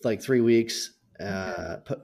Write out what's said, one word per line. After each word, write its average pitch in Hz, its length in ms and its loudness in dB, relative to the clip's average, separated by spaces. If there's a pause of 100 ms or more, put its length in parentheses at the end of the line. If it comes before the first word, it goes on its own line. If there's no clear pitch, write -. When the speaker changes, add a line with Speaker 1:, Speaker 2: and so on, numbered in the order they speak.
Speaker 1:
like, 110 180 -2
three 131 180 2
weeks. 113 520 2 (280)
Speaker 2:
Okay. 98 100 -8
Speaker 1:
uh, 90 480 -6
p-, - 260 -8